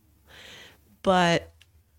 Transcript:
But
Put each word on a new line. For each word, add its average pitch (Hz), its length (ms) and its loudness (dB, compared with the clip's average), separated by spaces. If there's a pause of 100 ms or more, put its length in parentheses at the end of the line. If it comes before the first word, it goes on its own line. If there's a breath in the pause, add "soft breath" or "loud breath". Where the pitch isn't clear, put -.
(1040 loud breath)
But 175 500 0 (460)